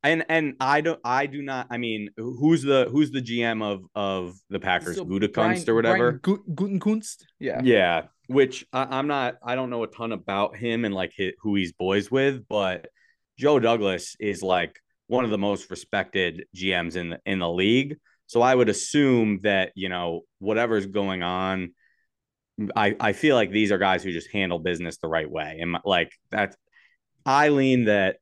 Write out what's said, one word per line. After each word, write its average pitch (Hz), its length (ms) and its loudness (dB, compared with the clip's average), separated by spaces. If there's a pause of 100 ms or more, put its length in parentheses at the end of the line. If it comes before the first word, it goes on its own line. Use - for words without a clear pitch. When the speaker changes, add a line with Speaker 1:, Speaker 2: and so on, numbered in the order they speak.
Speaker 1:
And, 160 240 2
and 156 300 0
I 143 220 2
don't, 160 240 -2
I 131 220 0
do 143 160 -10
not, 135 280 -8
I 120 80 -6
mean, 110 380 -6
who's 131 480 2
the, 135 260 4
who's 139 220 2
the 131 80 -4
G 117 240 -2
M 113 180 -2
of, 101 220 -4 (100)
of 95 400 -4 (160)
the 98 80 -6
Packers? 87 380 -2
Speaker 2:
So - 80 -8
Speaker 1:
Gutekunst 98 280 -2
Speaker 2:
Brian, 113 380 0
Speaker 1:
or 113 60 4
whatever? 113 420 2
Speaker 2:
Brian 202 260 0
Gu-, - 0 - (360)
Gutekunst? 214 420 -4 (160)
Yeah. - 240 -4
Speaker 1:
Yeah, 92 400 4 (300)
which 131 400 2
I, 131 120 0
I'm 131 220 -4
not, 131 360 -2
I 123 120 -4
don't 131 160 -4
know 120 120 -4
a 110 60 -4
ton 113 240 -8
about 101 440 -2
him 117 280 -2
and, 101 100 -2
like, 92 220 -4
hi-, 95 240 -2
who 104 140 -2
he's 92 180 0
boys 98 380 0
with, 135 380 0
but 95 380 -2 (520)
Joe 139 200 4
Douglas 107 600 0
is, 98 240 -4
like, 90 380 -2 (260)
one 123 180 0
of 110 60 -2
the 104 80 0
most 98 320 -2
respected 92 760 -4 (100)
G 90 160 -4
Ms 85 260 -2
in 87 140 -6
the, 82 160 -12
in 98 120 -2
the 87 120 -2
league. 120 480 2 (280)
So - 140 0
I 131 140 6
would 123 140 6
assume 113 720 2
that, 98 320 0
you 95 140 -6
know, 87 340 -4 (160)
whatever's 107 480 0
going 98 360 -4
on, 92 520 -2 (1000)
I, 104 240 2
I 107 140 0
feel 143 240 4
like 104 140 2
these 104 220 2
are 95 60 2
guys 92 240 2
who 92 100 -6
just 82 200 -10
handle 92 260 -2
business 85 400 -6
the 82 100 -8
right 80 220 -2
way. 78 300 -8
And 85 120 -4
my, 85 120 -4
like, 90 280 0 (180)
that's, 104 260 -4 (680)
I 143 240 4
lean 131 360 4
that 101 360 2